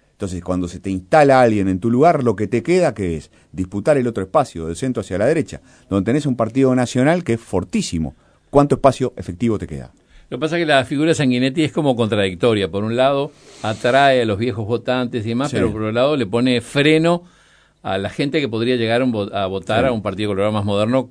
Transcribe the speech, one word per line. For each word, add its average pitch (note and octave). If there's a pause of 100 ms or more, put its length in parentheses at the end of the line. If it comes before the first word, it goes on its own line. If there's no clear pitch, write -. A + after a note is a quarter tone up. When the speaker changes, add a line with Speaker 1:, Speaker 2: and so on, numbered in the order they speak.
(120)
Speaker 1:
Entonces, F2+
cuando F2+
se F2
te G2
instala C3
alguien G#2+
en F#2
tu A#2
lugar, C#3+
lo A2+
que G#2+
te A2+
queda, E3+
¿qué F2+
es? C#2+ (220)
Disputar G2
el B2
otro G2+
espacio, F2+
del E2+
centro B2+
hacia F#2
la G2
derecha, C#3 (260)
donde G2
tenés D3
un B2+
partido B2+
nacional C3
que A2
es A2+
fortísimo. F2 (360)
¿Cuánto C#3+
espacio B2+
efectivo F#2+
te E2
queda? C2+ (360)
Speaker 2:
Lo -
que B2+
pasa D#3+
es F3
que D#3+
la C#3
figura D3
de D#3+
Sanguinetti C3
es -
como C#3+
contradictoria. G2+
Por G2
un A2+
lado, C#3 (300)
atrae B2+
a -
los G2+
viejos A2+
votantes A#2+
y A2+
demás, C3+
Speaker 1:
Sí. -
Speaker 2:
pero A2
por G#2+
otro A2
lado, C3+
le A#2+
pone A#2+
freno D#3+ (600)
a F#2+
la G2
gente C#3+
que C3+
podría A#2
llegar A#2
a C3
un B2+
vo-, G2+
a G2+
votar G#2
Speaker 1:
Sí. C3+
Speaker 2:
a B2+
un A2
Partido G2+
Colorado G2+
más G#2
moderno, A2+